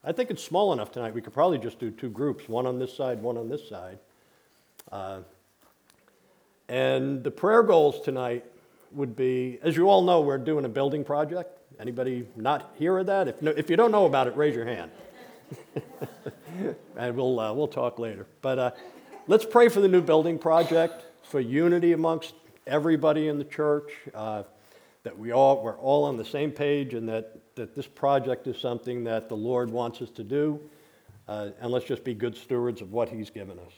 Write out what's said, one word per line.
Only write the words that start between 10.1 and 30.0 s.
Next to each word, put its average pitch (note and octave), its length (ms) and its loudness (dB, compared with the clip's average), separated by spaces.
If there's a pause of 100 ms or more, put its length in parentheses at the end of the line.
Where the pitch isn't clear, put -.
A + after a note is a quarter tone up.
we're C#3 160 0
doing C#3+ 260 0
a B2 60 -4
building C#3 340 -2
project. D3+ 540 -4 (220)
Anybody B2 460 -6 (100)
not C#3 420 -2
hear F3+ 200 2
of F#3+ 100 0
that? G3 200 2
If, A#2+ 140 -6
no, D#3 100 2
if D3+ 180 -2
you E3 60 4
don't A#3 160 6
know G#3 140 6
about C3 220 4
it, A#2+ 80 -4
raise D3 200 2
your A#2 100 -4
hand. F2 300 -8
<laughs> - 60 -20 (1900)
And A#2+ 200 -4
we'll, B2+ 240 0
uh, G#2+ 140 -2
we'll D3 140 -2
talk B2 320 -4
later. G#2 260 -8 (160)
But, C3 180 -2
uh, B2 120 0 (560)
let's A3 180 6
pray A#3+ 240 8
for G3+ 120 2
the G3 60 6
new F3+ 140 6
building D#3+ 380 2
project, E3 680 2 (160)
for - 180 -4
unity E3+ 540 4
amongst D#3+ 400 0 (320)
everybody D#3 640 2
in D3 100 -2
the C#3+ 60 -6
church, D3 480 -2 (240)
uh, G#2+ 280 -8 (600)
that - 140 -10
we A2+ 140 -8
all, C3+ 320 6
we're A2 140 -6
all C#3+ 280 2
on C3+ 120 -4
the G#2+ 80 -6
same D3 260 -4
page C#3+ 440 -2
and A2+ 120 -6
that, A2 300 -6 (180)
that A#2 200 -12
this C#3 100 -10
project C3+ 640 0
is A#2+ 100 -6
something A#2+ 460 -6
that A2+ 260 -4
the A2+ 60 -6
Lord A#2+ 340 -2
wants A#2 320 -6